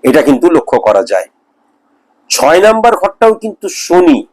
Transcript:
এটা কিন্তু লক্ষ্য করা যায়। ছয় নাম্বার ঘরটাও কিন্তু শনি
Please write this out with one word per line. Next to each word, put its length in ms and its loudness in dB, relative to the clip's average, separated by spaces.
এটা 180 0
কিন্তু 280 0
লক্ষ্য 300 0
করা 240 0
যায়। 240 -6
ছয় 300 2
নাম্বার 360 2
ঘরটাও 380 -2
কিন্তু 360 -12
শনি 500 0